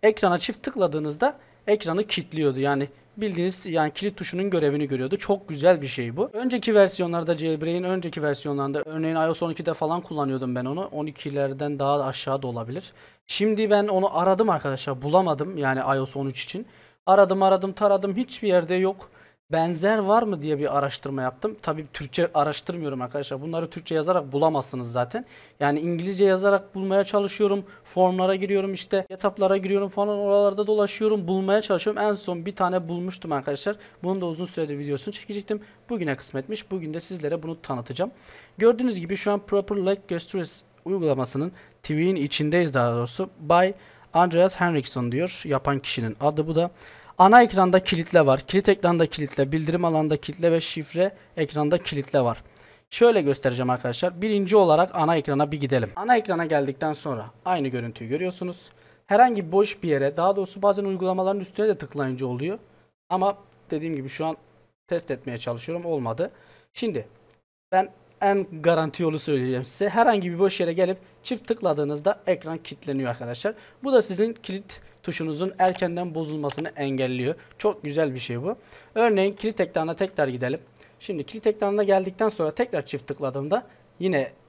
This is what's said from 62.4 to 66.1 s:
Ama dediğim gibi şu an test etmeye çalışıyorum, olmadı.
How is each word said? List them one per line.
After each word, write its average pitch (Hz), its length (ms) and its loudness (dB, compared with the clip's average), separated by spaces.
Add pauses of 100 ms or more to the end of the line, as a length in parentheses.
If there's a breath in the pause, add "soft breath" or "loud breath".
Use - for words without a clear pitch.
Ama 190 280 0 (320)
dediğim 160 260 -4
gibi 135 120 -8
şu 160 180 -6
an 160 100 -4 (500)
test 165 240 -4
etmeye 123 280 -6
çalışıyorum, 123 460 -8
olmadı. 147 460 -4 (420 soft breath)